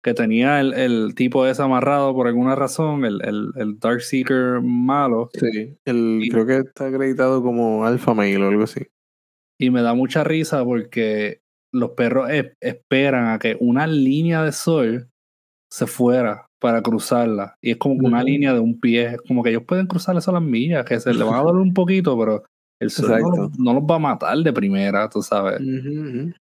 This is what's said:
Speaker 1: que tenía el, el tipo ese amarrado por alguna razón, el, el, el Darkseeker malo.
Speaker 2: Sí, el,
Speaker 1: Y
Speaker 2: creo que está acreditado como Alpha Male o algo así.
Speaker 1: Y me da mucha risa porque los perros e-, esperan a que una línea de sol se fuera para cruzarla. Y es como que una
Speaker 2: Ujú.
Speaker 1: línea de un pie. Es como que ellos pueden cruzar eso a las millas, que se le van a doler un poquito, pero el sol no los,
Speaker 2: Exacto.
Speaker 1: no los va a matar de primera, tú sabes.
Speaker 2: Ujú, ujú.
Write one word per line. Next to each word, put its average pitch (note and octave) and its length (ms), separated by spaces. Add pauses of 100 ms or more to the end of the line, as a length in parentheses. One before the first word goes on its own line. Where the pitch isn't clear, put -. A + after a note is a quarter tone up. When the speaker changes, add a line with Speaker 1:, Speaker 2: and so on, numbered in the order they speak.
Speaker 1:
que B2 80
tenía B2 480
el, C3+ 140
el A#2+ 400
tipo B2+ 320
ese C3 160
amarrado C3+ 520
por B2+ 140
alguna B2 260
razón, C#3 520
el, G2+ 180
el, G#2 320
el G#2+ 240
Darkseeker B2+ 840
malo. B2 680
Speaker 2:
Sí, A2+ 420 (120)
el, A#2 360
Speaker 1:
Y A#2 60
Speaker 2:
creo A2+ 180
que C3 120
está C3+ 300
acreditado C3 540
como A2+ 440
Alpha A#2+ 260
Male G2+ 320
o G2 40
algo G#2 160
así. - 180 (760)
Speaker 1:
Y B2+ 120
me B2 100
da A#2 140
mucha C3 280
risa D#3 400
porque A2 760 (320)
los A#2+ 200
perros A#2+ 380
e-, C#3+ 300
esperan B2+ 680
a A2 100
que A2+ 220
una B2 260
línea D#3+ 560
de D3+ 100
sol B2+ 560 (640)
se - 140
fuera A#2+ 600 (140)
para A#2 220
cruzarla. A2 800
Y A#2+ 100
es A#2 60
como C3+ 200
que C3 80
una A#2+ 120
Speaker 2:
Ujú. B2+ 80
Speaker 1:
línea C#3 260
de A#2+ 80
un A#2 180
pie. A#2 360
Es A#2+ 80
como B2 200
que A#2 80
ellos A2+ 160
pueden F#3 200
cruzar F3+ 320
eso F3 120
a F3+ 40
las E3+ 80
millas, C3+ 420
que A#2 160
se A#2+ 140
le A#2+ 100
van A2+ 120
a C3+ 60
doler F3 200
un F#3 100
poquito, F3+ 460
pero G#2+ 260 (360)
el G#2+ 100
sol - 180
no A2+ 220
los, F3 80
Speaker 2:
Exacto. - 240
Speaker 1:
no A#2+ 100
los C#3+ 120
va D#3+ 120
a - 40
matar C3 360
de D#3+ 160
primera, G2+ 560
tú G#2 140
sabes. G2 380
Speaker 2:
Ujú, C3+ 480
ujú. C#3 240 (140)